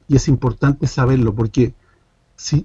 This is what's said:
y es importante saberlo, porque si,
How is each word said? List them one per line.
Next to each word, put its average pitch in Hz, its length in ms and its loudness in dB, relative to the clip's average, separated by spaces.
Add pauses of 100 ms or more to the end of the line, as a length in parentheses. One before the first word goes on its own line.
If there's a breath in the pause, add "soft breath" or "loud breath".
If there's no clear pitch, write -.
y 143 80 4
es - 120 2
importante 135 580 0
saberlo, 123 480 0
porque 113 400 0 (600)
si, - 280 -4